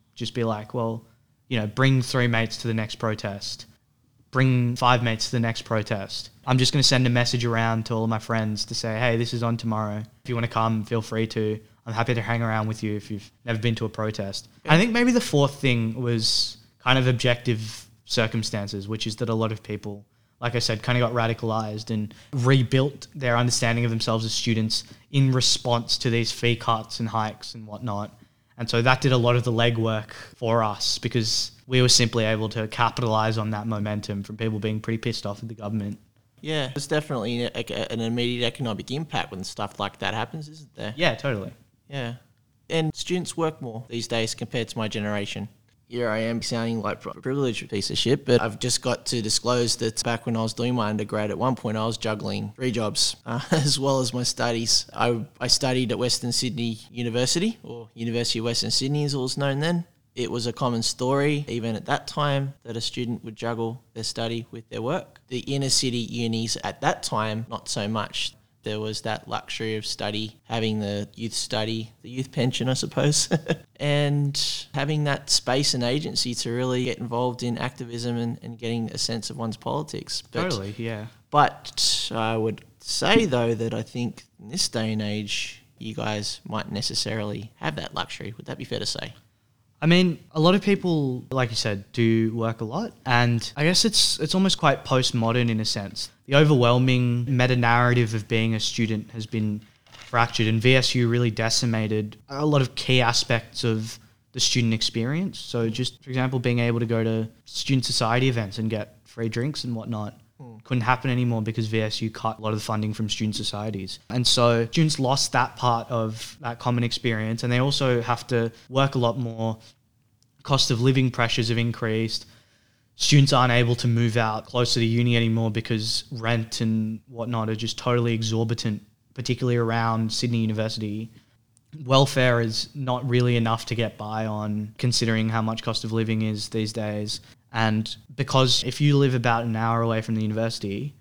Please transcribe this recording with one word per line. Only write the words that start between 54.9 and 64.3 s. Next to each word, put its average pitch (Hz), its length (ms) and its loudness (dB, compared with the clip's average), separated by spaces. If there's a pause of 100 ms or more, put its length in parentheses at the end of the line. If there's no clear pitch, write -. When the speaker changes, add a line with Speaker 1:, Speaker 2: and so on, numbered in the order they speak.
Speaker 2:
I, 117 300 0 (160)
I 123 80 -2
studied 127 420 2
at 107 80 -2
Western 120 320 -2
Sydney 117 480 -2 (140)
University, 123 720 0
or 117 300 -14
University 117 440 -2
of 113 60 -2
Western 117 260 -2
Sydney 147 320 0
as 143 120 -2
it 143 40 -2
was 131 180 -2
known 139 220 0
then. 170 260 0 (300)
It 120 160 -4
was 117 160 -4
a 117 60 -2
common 117 320 -2
story, 143 640 0
even 113 260 -4
at 101 120 -8
that 143 200 -2
time, 139 560 -2
that 117 140 -10
a 117 40 -6
student 117 440 -4
would 113 100 -12
juggle 117 480 -4 (100)
their 113 120 -10
study 117 480 -6